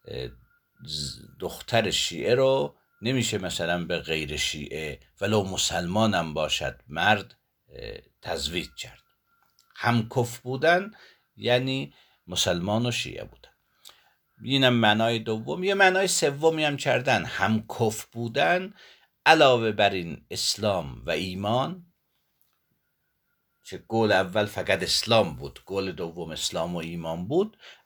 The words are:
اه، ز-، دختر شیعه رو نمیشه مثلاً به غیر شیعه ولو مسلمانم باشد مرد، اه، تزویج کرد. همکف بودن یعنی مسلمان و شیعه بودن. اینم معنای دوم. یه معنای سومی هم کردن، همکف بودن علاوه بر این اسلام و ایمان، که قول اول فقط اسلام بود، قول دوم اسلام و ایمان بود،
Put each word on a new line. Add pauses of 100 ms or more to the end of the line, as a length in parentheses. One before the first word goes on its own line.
اه، (560)
ز-، (200)
دختر
شیعه
رو (260)
نمیشه
مثلاً
به
غیر
شیعه (200)
ولو
مسلمانم
باشد
مرد، (320)
اه، (220)
تزویج
کرد. (760)
همکف
بودن (460)
یعنی (320)
مسلمان
و
شیعه
بودن. (920)
اینم
معنای
دوم.
یه
معنای
سومی
هم
کردن،
همکف
بودن (520)
علاوه
بر
این
اسلام
و
ایمان، (1700)
که
قول
اول
فقط
اسلام
بود،
قول
دوم
اسلام
و
ایمان
بود، (300)